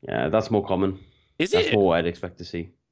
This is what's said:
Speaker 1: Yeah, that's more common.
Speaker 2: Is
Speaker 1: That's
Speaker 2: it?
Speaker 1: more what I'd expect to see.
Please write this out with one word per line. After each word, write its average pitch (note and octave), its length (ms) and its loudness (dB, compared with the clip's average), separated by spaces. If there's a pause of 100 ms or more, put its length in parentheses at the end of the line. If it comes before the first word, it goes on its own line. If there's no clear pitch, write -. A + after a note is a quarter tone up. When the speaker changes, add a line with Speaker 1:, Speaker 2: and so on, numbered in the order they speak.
Speaker 1:
Yeah, A#1+ 260 -2
that's G#2+ 220 0
more G#2 160 2
common. F#2+ 320 0 (400)
Speaker 2:
Is E3 140 -2
Speaker 1:
That's - 160 2
Speaker 2:
it? - 60 0
Speaker 1:
more G2+ 140 4
what E2+ 100 4
I'd E2+ 80 0
expect F2 320 -8
to F2+ 60 -14
see. E2+ 260 -8 (220)